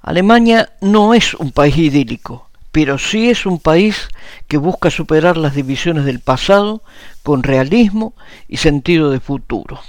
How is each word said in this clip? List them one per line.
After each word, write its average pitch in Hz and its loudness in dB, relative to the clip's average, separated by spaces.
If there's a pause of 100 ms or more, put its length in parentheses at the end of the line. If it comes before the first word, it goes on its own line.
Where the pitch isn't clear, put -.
Alemania 226 2
no 208 4
es - 2
un 139 -6
país 143 2
idílico, 139 -2 (240)
pero 139 0
sí 220 0
es 226 0
un 175 -2
país 185 0 (400)
que 151 -4
busca 165 0
superar 160 0
las 147 -2
divisiones 143 -4
del 131 -2
pasado 202 0 (400)
con 135 -2
realismo 190 0 (340)
y - -10
sentido 147 0
de 127 -2
futuro. - -8